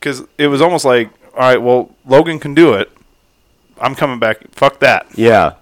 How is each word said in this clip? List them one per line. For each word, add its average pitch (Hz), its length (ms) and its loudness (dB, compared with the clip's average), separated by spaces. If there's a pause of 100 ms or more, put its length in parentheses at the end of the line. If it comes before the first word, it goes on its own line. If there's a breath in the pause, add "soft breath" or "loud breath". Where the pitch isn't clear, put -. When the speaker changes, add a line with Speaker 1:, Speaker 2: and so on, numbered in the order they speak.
Speaker 1:
'cause 135 220 -10 (160)
it 147 100 0
was 139 140 -2
almost 165 220 -2
like, 120 260 0 (260)
"All 127 120 0
right, 123 140 2
well, 123 280 0 (160)
Logan 151 340 2
can 143 140 -10
do 156 180 4
it. 101 180 -4 (920)
I'm 127 140 -4
coming 131 240 -6
back. 110 200 -2 (140)
Fuck - 280 -2
that." 123 340 0
Speaker 2:
Yeah. 104 480 2